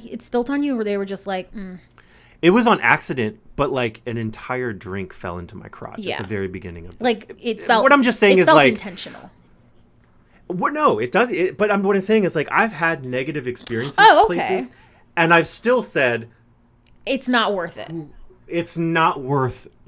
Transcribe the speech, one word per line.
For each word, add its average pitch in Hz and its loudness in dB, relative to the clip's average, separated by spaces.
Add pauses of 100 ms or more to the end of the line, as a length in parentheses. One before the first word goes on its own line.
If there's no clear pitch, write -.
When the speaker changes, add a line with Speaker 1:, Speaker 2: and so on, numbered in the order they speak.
Speaker 1:
it - -14
spilt 240 -4
on 285 -2
you, 285 -2
or 220 -4
they 202 -2
were 196 -4
just 190 -10
like, 185 -8
"Mm"? 185 -14 (640)
Speaker 2:
It 165 6
was 226 6
on 208 4
accident, 120 0 (160)
but, 139 0
like, 123 -4
an 117 -6
entire 120 -6
drink 92 -10
fell 87 -10
into 87 -14
my - -16
crotch - -14
at 208 -12
Speaker 1:
Yeah. 113 -6
Speaker 2:
the 95 -10
very 98 -6
beginning 87 -14
of 87 -18
the - -12
Speaker 1:
Like, 233 -2
it 220 -6
Speaker 2:
What - -14
Speaker 1:
felt, 240 6
Speaker 2:
I'm 277 4
just 240 0
saying 190 6
Speaker 1:
it - 6
Speaker 2:
is, 175 6
Speaker 1:
felt 311 10
Speaker 2:
like, 220 6
Speaker 1:
intentional. - -14 (1160)
Speaker 2:
What? 185 -4
No, 285 2
it 117 -4
does. 233 2
It, 170 -2
but 208 0
I'm, 202 2
what 196 2
I'm 190 2
saying 214 2
is, 160 -2
like, 147 -4
I've 202 2
had 160 -2
negative 131 -6
experiences 123 -6
Speaker 1:
Oh, 403 6
okay. 440 -2
Speaker 2:
places, 262 -2 (460)
and 170 4
I've 165 4
still 240 0
said, 117 -2 (800)
Speaker 1:
"It's 269 -4
not 220 0
worth 170 -6
it." 131 -12 (560)
Speaker 2:
"It's 170 -4
not 165 0
worth 131 -2 (200)